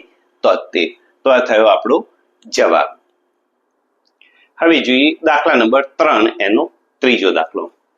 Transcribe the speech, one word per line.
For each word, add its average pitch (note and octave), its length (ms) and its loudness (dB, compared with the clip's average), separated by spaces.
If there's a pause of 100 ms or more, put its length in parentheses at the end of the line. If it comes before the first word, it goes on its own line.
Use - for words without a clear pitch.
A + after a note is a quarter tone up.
(440)
તોતેર. - 440 -2 (360)
તો C3+ 60 0
આ B2+ 100 4
થયો A2 280 2
આપણો A#2 300 0 (480)
જવાબ. F2 420 0 (1700)
હવે E3 220 2
જોઈએ B2+ 300 0 (120)
દાખલા D3+ 340 0
નંબર B2 360 2
ત્રણ, B2+ 340 2 (100)
એનો G#2+ 280 -2 (380)
ત્રીજો G#2+ 300 0
દાખલો. E2 320 -4 (340)